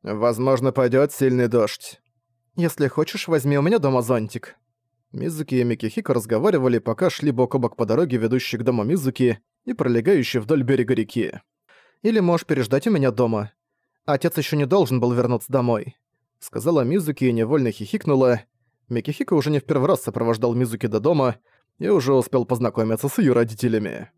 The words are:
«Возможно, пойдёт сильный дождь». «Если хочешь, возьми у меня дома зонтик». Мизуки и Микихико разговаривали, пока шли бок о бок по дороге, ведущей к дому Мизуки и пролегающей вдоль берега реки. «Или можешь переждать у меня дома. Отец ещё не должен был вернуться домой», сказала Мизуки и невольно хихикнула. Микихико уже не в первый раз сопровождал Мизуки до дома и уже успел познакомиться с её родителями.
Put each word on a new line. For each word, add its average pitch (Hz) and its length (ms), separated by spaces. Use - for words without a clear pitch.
«Возможно, 120 680
пойдёт 131 400
сильный 127 360
дождь». - 520
«Если 156 320
хочешь, 160 400
возьми 143 300
у 139 40
меня 196 160
дома 135 220
зонтик». 113 560
Мизуки 151 440
и 127 80
Микихико 117 500
разговаривали, 120 640
пока 113 320
шли 147 200
бок 123 240
о 139 40
бок 120 180
по 117 100
дороге, 127 300
ведущей 117 420
к 117 40
дому 117 200
Мизуки 131 560
и 247 80
пролегающей 127 680
вдоль 135 220
берега 127 320
реки. 110 460
«Или 220 180
можешь 175 260
переждать 135 400
у 226 40
меня 139 200
дома. 113 420
Отец 151 340
ещё 156 180
не 147 100
должен 131 340
был 120 120
вернуться 120 400
домой», 120 440
сказала 139 420
Мизуки 147 420
и 127 80
невольно 117 380
хихикнула. 127 720
Микихико 147 460
уже 151 160
не 147 100
в - 40
первый 139 220
раз 175 160
сопровождал 117 520
Мизуки 120 320
до 107 140
дома 131 360
и - 100
уже 143 240
успел 127 320
познакомиться 113 640
с - 100
её 135 160
родителями. 110 840